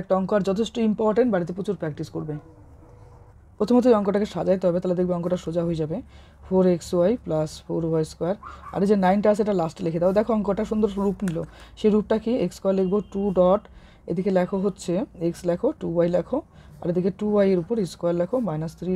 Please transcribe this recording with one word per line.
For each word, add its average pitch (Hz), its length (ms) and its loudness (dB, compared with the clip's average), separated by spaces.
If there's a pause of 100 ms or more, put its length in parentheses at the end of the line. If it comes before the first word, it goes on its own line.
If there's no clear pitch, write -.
একটা 190 180 -2
অঙ্ক 190 160 -2
আর 202 140 2
যথেষ্ট 202 260 -2 (140)
ইম্পর্টেন্ট, 220 440 2
বাড়িতে 175 240 0
প্রচুর 202 240 -4
প্র্যাকটিস 156 340 -6
করবে। 160 180 -8 (1200)
প্রথমত 233 340 4
এই 220 80 8
অঙ্কটাকে 202 360 0
সাজাইতে 180 320 0
হবে, 175 140 2
তাহলে 180 180 0
দেখবে 180 180 0
অঙ্কটা 175 280 -2
সোজা 165 220 -2
হয়ে 165 140 -2
যাবে। 156 160 -4 (480)
ফোর 185 180 4 (120)
এক্স - 220 -6
ওয়াই 175 140 4 (140)
প্লাস 156 240 -2 (160)
ফোর 170 240 -4
ওয়াই 160 220 2
স্কয়ার। 185 240 -4 (380)
আর - 100 -4
এই 202 80 2
যে 214 40 4 (100)
নাইনটা 202 260 4
আছে, 208 140 2
এটা 202 160 0
লাস্টে 160 240 -4
লিখে 165 180 -2
দাও। 185 140 4
দেখো 220 200 2
অঙ্কটা 202 340 -2
সুন্দর 214 180 0 (160)
রূপ 196 120 -2 (100)
নিল। 165 100 -4 (420)
সেই 214 160 4
রূপটা 214 280 0
কি? 226 80 -2 (140)
এক্স 185 120 -4
স্কয়ার 196 220 0
লিখবো 190 180 0 (160)
টু 196 100 -2 (160)
ডট, 180 220 4 (500)
এদিকে 185 260 -2
লেখো 180 280 0
হচ্ছে 185 280 -4 (340)
এক্স 170 120 -4 (100)
লেখো, 180 180 0 (140)
টু 175 140 -6
ওয়াই 170 200 2
লেখো, 180 220 -2 (440)
আর - 100 -8
এদিকে 180 280 0
টু 208 140 -2
ওয়াই 202 200 4
এর 180 100 2
উপর 233 120 -4 (180)
স্কয়ার 170 280 -2
লেখো, 180 160 -2 (120)
মাইনাস 156 300 -6
থ্রি 185 160 -4